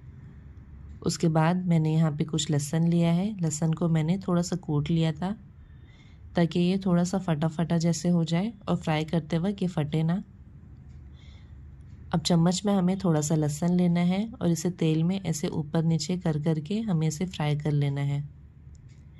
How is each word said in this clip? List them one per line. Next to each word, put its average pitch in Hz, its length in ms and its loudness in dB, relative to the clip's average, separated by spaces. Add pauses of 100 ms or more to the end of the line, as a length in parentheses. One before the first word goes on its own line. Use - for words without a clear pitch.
(1040)
उसके - 280 0
बाद 165 360 2
मैंने 156 280 4
यहाँ 160 180 4
पे 147 120 -4
कुछ 156 260 -4
लहसुन 160 380 0
लिया 170 240 4
है, 180 160 0 (120)
लहसुन 160 320 0
को 170 160 0
मैंने 165 300 2
थोड़ा 175 240 0
सा 175 160 -2
कूट 147 320 -2
लिया 165 220 2
था 175 240 -6 (1000)
ताकि 175 240 4
ये 180 180 4
थोड़ा 175 260 2
सा 180 140 -2
फटा 165 300 0
फटा 170 300 0
जैसे 165 300 2
हो 175 160 4
जाए 170 280 0 (160)
और 175 80 2
फ्राई 156 280 -2
करते 156 340 -2
वक्त 175 240 -2
ये 180 60 0
फटे 160 340 0
ना। 170 200 0 (1900)
अब 170 80 0
चम्मच 175 460 4
में 202 80 2
हमें 185 240 2
थोड़ा 165 220 2
सा 151 140 0
लहसुन 156 420 2
लेना 175 260 4
है 190 300 2
और - 180 0
इसे 170 220 0
तेल 160 320 2
में 190 160 0
ऐसे 170 300 -4
ऊपर 160 340 -2
नीचे 165 340 0
कर 156 240 -2
करके 160 380 -2
हमें 170 280 0
इसे 156 180 -2
फ्राई 151 300 -2
कर 151 160 -2
लेना 143 280 0
है। 143 200 -2 (1000)